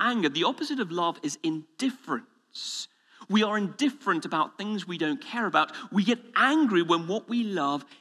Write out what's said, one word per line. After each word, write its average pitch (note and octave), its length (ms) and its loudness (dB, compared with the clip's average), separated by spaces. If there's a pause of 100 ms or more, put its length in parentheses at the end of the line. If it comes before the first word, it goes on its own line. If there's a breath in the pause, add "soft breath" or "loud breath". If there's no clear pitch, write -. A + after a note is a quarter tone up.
anger. A3 280 2
The D3+ 140 -2
opposite C#4 380 -2
of F#3 100 -4
love E3+ 320 -2
is D3 220 -6
indifference. - 1400 -6 (420 loud breath)
We G#3+ 140 6
are G#3 120 0
indifferent G3 680 0
about D#3+ 340 -2
things G3+ 280 -6
we F3 120 -6
don't D3+ 220 0
care A3+ 260 -4
about. D#3 240 2 (220 loud breath)
We G3 100 4
get A3+ 160 2 (160)
angry B3 480 4
when E3+ 240 2
what G#3 220 -4
we A#3 160 0
love D3 400 -2 (160 loud breath)